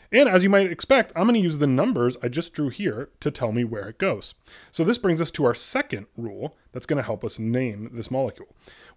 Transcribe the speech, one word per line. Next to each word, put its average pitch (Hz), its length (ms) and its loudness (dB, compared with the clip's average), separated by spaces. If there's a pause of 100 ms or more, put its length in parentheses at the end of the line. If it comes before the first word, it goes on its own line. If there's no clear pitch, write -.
And 254 200 6
as 185 120 6
you 196 80 4
might 196 220 4
expect, 247 460 2
I'm 190 100 4
gonna 240 120 4
use 170 180 0
the 143 100 2
numbers 127 560 2
I 123 60 -4
just 143 240 -6
drew 147 160 -2
here 127 400 -6 (100)
to 151 100 -4
tell 117 220 -4
me 120 140 0
where 107 240 -8
it 113 80 -18
goes. 143 380 -4 (360)
So 165 140 -2
this 233 120 4
brings 180 220 0
us 165 120 -4
to 156 120 -2
our 120 100 4
second 123 640 -6
rule 117 400 -10 (160)
that's 123 140 -10
gonna 147 160 0
help 110 240 -6
us - 140 -8
name 113 520 -4
this 117 180 -12
molecule. 131 460 -6 (420)